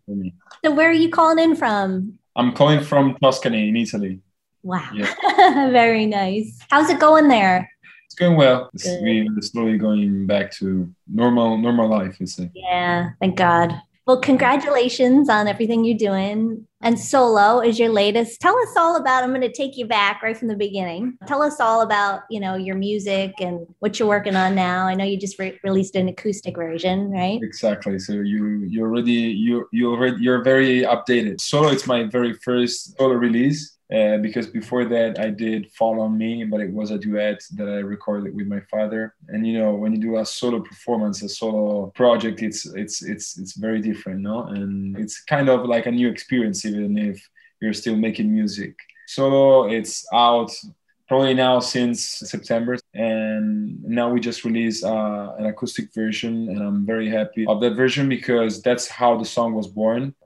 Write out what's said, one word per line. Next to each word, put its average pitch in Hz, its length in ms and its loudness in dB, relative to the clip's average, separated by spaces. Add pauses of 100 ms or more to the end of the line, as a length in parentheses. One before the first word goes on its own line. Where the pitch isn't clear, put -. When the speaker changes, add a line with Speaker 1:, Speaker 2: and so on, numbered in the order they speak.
Speaker 1:
for 101 120 -8
me. 180 180 -6 (300)
Speaker 2:
So 302 100 2
where 311 140 4
are 330 160 4
you 330 60 2
calling 320 280 4
in 330 160 4
from? 196 640 -2 (160)
Speaker 1:
I'm 123 160 2
calling 147 300 4
from 139 420 2
Tuscany 117 460 2
in 110 80 2
Italy. 104 420 -4 (460)
Speaker 2:
Wow. 180 280 -6
Speaker 1:
Yeah. 208 220 -4 (220)
Speaker 2:
<laughs> 285 340 6
Very 233 360 4
nice. 202 520 -2 (120)
How's 302 200 4
it 285 80 2
going 311 300 8
there? 190 420 4 (360)
Speaker 1:
It's - 100 -20
going 175 200 6
well. 127 380 6
It's, - 80 -12
Speaker 2:
Good. 180 180 -4
Speaker 1:
we're 107 420 0
slowly 113 360 0
going 101 480 0
back 101 280 0
to 95 380 -2 (140)
normal, 117 500 2
normal 117 320 2
life, 98 300 -2
you 95 80 -8
say. 90 260 -8
Speaker 2:
Yeah, 180 580 -2 (100)
thank 185 160 0
God. 170 440 2 (280)
Well, 254 120 4
congratulations 262 1080 2
on 214 200 2
everything 226 360 0
you're 226 140 2
doing. 208 680 -2 (160)
And 233 160 2
Solo 226 640 4
is 226 180 2
your 233 120 2
latest. 220 520 2
Tell 392 160 4
us 480 200 0
all 339 180 4
about, 262 300 2
I'm 254 80 -2
gonna 254 180 -2
take 269 260 -6
you 247 80 -6
back 208 380 0
right 220 140 -4
from 226 100 -8
the 214 80 -2
beginning. 196 720 -6
Tell 285 160 0
us 294 160 -2
all 226 220 2
about, 202 400 0 (100)
you 220 80 -6
know, 190 160 -4
your 190 220 -6
music 196 640 -4
and 175 260 -6 (140)
what 208 180 -4
you're 226 80 0
working 208 300 0
on 185 180 2
now. 185 320 0
I 185 80 0
know 190 100 -2
you 196 140 -2
just 190 220 -8
re-, 190 240 -8
released 190 320 0
an 185 100 0
acoustic 185 480 -6
version, 175 560 -4
right? 196 320 -2
Speaker 1:
Exactly. - 560 -4
So 98 140 -8
you, 104 460 -2
you 101 240 -4
already, 117 280 0
you, 117 640 0
you 120 180 2
already, 120 320 0
you're 123 220 2
very 131 380 4
updated. 117 580 0
Solo, 147 300 2
it's 131 180 -2
my 120 160 0
very 120 300 -2
first 123 600 -4
solo 131 180 4
release. 120 580 0 (220)
Uh, 107 220 2
because 107 320 -4
before 120 360 -4
that, 113 360 0
I 110 100 -2
did 110 400 -4
Fall 113 300 -2
on 110 180 0
Me, 113 240 -4
but 107 180 -4
it 95 120 -6
was 107 180 -6
a 107 80 -4
duet 104 420 -4 (140)
that 101 140 -8
I 101 100 -6
recorded 101 560 -8
with 101 140 -8
my 101 100 -6 (100)
father. 110 460 -6 (140)
And, 110 180 -4
you 113 140 -2
know, 107 140 0
when 107 180 -2
you 107 80 -2
do 113 160 -2
a 110 100 -2
solo 120 340 -4
performance, 107 640 -4
a 104 60 -10
solo 104 680 -4
project, 113 480 2
it's, 107 240 -8
it's, - 380 -10
it's, - 340 -12
it's 92 140 -14
very 110 280 -4
different, 98 420 -6
no? 110 260 -6
And 98 500 -6
it's 107 240 -10
kind 139 260 0
of 123 180 2
like 117 200 0
a 120 60 -2
new 120 160 2
experience, 110 560 -4
even 104 340 -2
if 104 260 -6 (360)
you're 110 120 -2
still 110 220 -4
making 107 400 0
music. 101 420 -4 (300)
Solo, 135 640 4
it's 113 440 -6
out 120 380 4 (560)
probably 131 280 2
now 127 260 2
since 120 420 -2 (260)
September. 117 500 -4 (140)
And 107 920 -4
now 120 260 -2
we 123 80 0
just 117 260 -6
released, 113 380 -2
uh, 104 560 -4
an 107 80 -4
acoustic 107 480 -8
version, 113 540 -4
and 101 120 -6
I'm 101 240 -2
very 110 240 -4
happy 110 380 -2
of 107 140 0
that 117 160 0
version 131 320 2
because 117 540 -2
that's 123 260 0
how 120 280 2
the 110 80 -6
song 117 300 -2
was 107 140 -6
born, 113 440 -2 (140)